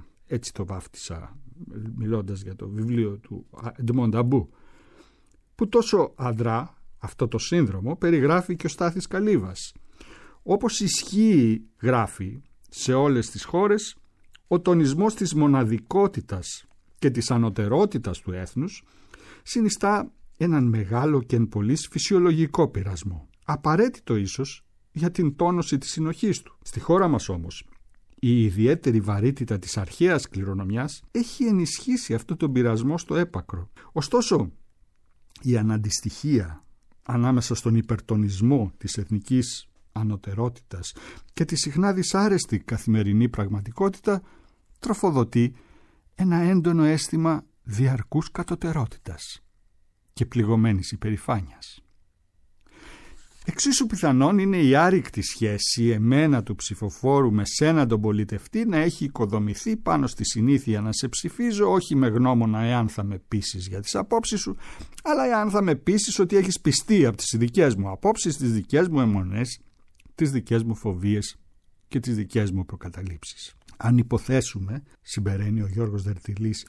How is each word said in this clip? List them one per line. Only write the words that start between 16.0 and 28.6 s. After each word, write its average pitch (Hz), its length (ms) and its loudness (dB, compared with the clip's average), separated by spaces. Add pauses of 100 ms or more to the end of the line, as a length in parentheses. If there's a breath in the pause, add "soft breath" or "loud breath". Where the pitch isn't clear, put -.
και 139 120 2
της 120 200 0
ανωτερότητας 117 880 0
του - 140 -10
έθνους 92 520 -8 (580 loud breath)
συνιστά 208 680 0 (240)
έναν 160 280 2
μεγάλο 120 580 0
και 123 140 -2
εν 117 120 2
πολλοίς 107 420 -2
φυσιολογικό 165 800 2
πειρασμό. 92 600 -8 (160)
Απαραίτητο 156 720 0
ίσως 104 480 -6 (280)
για 175 180 -2
την 156 260 0
τόνωση 170 420 0
της - 120 -10
συνοχής 160 520 -2
του. - 200 -20
Στη - 180 -10
χώρα 180 280 4
μας 127 200 0
όμως, 85 400 -8 (520)
η 120 240 4
ιδιαίτερη 113 560 2